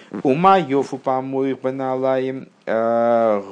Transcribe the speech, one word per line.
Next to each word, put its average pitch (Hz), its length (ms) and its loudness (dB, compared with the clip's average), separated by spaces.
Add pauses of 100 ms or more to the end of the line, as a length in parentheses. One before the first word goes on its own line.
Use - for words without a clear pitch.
(220)
«Ума 170 340 4
йофу 139 400 0
помоих 131 640 -4
беналаим, 131 880 -2 (180)
э, 113 840 2